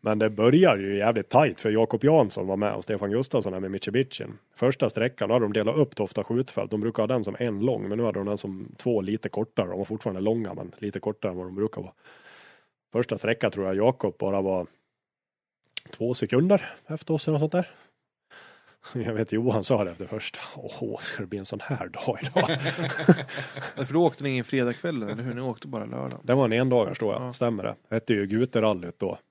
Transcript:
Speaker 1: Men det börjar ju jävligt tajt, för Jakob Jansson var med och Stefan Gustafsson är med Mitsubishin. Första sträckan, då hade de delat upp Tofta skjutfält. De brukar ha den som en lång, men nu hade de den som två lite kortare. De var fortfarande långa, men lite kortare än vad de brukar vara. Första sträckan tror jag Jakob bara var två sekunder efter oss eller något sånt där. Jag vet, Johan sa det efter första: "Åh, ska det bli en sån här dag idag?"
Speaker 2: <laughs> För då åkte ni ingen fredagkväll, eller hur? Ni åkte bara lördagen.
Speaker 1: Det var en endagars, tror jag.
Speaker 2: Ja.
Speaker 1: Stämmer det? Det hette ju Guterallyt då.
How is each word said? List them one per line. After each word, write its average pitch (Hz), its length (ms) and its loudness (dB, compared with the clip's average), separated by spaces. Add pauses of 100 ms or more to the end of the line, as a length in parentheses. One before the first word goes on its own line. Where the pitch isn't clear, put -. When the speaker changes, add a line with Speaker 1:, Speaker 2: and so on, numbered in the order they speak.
Speaker 1:
Men 107 180 0
det 110 100 4
börjar 120 480 6
ju 98 200 -2
jävligt 107 320 2
tajt, 123 320 4
för 110 80 2
Jakob 110 340 2
Jansson 120 440 4
var 95 100 -2
med 104 160 0
och 104 100 -6
Stefan 101 280 -4
Gustafsson 113 420 0
är 92 60 -6
med 95 120 -6
Mitsubishin. 120 640 -2 (180)
Första 127 340 2
sträckan, 110 400 -2
då 113 60 6
hade 117 100 4
de 104 80 -2
delat 110 220 2
upp 147 200 2
Tofta 101 280 -2
skjutfält. 117 480 -2
De 107 100 -2
brukar 113 220 0
ha 107 40 0
den 120 160 0
som 95 160 -6
en 110 200 -2
lång, 107 300 0
men 104 80 -2
nu 117 60 0
hade 107 160 -2
de 98 60 -4
den 104 120 -2
som 95 400 -10
två 117 240 0
lite 104 280 -4
kortare. 104 380 -2
De 92 100 -6
var 98 80 -4
fortfarande 101 360 -6
långa, 107 320 0
men 87 240 -10
lite 101 220 -8
kortare 101 320 -4
än 90 60 -8
vad 90 100 -8
de 92 80 -12
brukar 104 260 -2
vara. 92 120 -14 (1000)
Första 117 260 0
sträckan 117 340 0
tror 101 140 -2
jag 95 100 0
Jakob 110 440 2
bara 98 220 0
var 92 260 0 (1200)
två 120 240 -4
sekunder 160 520 4 (220)
efter 160 260 -4
oss 151 140 -2
eller 151 120 2
något 156 120 0
sånt - 0 -
där. 175 180 0 (1400)
Jag 113 80 -2
vet, 107 180 -2
Johan 110 320 2
sa 107 200 4
det 87 80 -2
efter 90 140 -10
första: - 340 -8 (180)
"Åh, 107 420 -8
ska - 220 -8
det 95 60 -8
bli 101 120 -6
en 95 60 -8
sån 107 140 -6
här 131 280 -6
dag - 340 -4
idag?" 151 400 0 (1120)
Speaker 2:
<laughs> 135 120 -4
För 131 60 -6
då 170 120 6
åkte 147 180 0
ni 143 60 -2
ingen 127 140 -2
fredagkväll, 127 600 -2
eller 107 200 -6
hur? 123 100 -6
Ni 120 80 -8
åkte 131 260 -8
bara 110 180 -6
lördagen. 127 380 -8
Speaker 1:
Det 120 100 2
var 135 120 4
en 110 80 2
endagars, 117 460 2
tror 104 140 0
jag. 110 80 -4
Speaker 2:
Ja. 123 120 -8
Speaker 1:
Stämmer 117 300 -2
det? 110 120 -4 (140)
Det 113 60 -2
hette 113 180 0
ju 101 120 2
Guterallyt 107 720 0
då. 92 180 -4 (140)